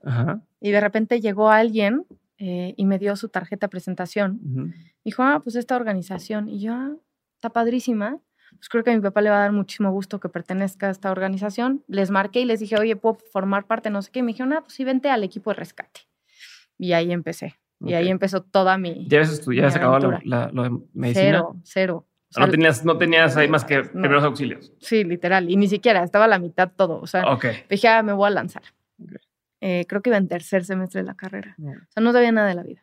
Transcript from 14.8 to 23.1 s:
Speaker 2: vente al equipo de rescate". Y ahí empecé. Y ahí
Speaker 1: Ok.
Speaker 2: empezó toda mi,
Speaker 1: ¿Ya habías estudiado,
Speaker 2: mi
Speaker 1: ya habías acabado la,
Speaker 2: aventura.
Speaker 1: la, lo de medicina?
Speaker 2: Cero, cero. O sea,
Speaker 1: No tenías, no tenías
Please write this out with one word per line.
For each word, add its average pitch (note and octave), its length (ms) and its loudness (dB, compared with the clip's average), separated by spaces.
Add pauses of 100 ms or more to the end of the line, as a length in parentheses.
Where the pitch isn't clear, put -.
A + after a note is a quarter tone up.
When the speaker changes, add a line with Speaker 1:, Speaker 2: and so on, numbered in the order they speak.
Speaker 2:
vente C4 260 -2
al A#3+ 140 2
equipo G3 280 -8
de G3 40 -2
rescate". - 460 -16 (760)
Y F3+ 160 -2
ahí E3+ 180 0
empecé. E3 440 -8 (240)
Y F3 160 -6
ahí E3+ 100 2
Speaker 1:
Ok. F#3 60 2
Speaker 2:
empezó F#3+ 320 -2
toda F#3+ 340 2
mi, F3 320 -8
Speaker 1:
¿Ya C#3+ 80 6
habías D#3 160 4
estudiado, C3+ 340 0
Speaker 2:
mi C#3 60 4
Speaker 1:
ya - 20 -2
habías - 0 -
acabado B2+ 240 4
la, C#3 80 2 (100)
Speaker 2:
aventura. - 280 -4
Speaker 1:
la, - 60 -10
lo B2 120 -4
de A#2+ 300 -6
medicina? B2+ 380 2
Speaker 2:
Cero, E3+ 320 0
cero. F3+ 440 -4 (220)
O - 40 -20
sea, B2 120 4
Speaker 1:
No - 60 2
tenías, D#3 340 4
no E3 120 4
tenías E3 400 4